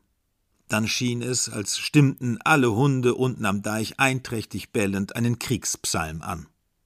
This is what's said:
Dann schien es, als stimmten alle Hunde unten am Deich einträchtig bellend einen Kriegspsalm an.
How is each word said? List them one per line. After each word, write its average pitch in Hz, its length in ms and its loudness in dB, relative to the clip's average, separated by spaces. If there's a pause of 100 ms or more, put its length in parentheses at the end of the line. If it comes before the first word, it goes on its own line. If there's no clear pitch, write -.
(680)
Dann 107 200 0
schien 120 340 -2
es, 120 280 -2
als 110 300 -6
stimmten 135 600 4
alle 131 320 4
Hunde 127 420 4
unten 123 300 -2
am 98 160 0
Deich 107 380 -4
einträchtig 123 720 -2
bellend 98 440 0
einen 117 240 0
Kriegspsalm 80 840 -4
an. 82 260 -8 (380)